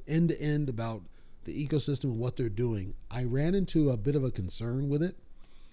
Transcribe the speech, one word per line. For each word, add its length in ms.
end-to-end 640
about 340
the 220
ecosystem 380
and 140
what 180
they're 120
doing. 460
I 140
ran 300
into 360
a 60
bit 180
of 100
a 60
concern 580
with 140
it, 140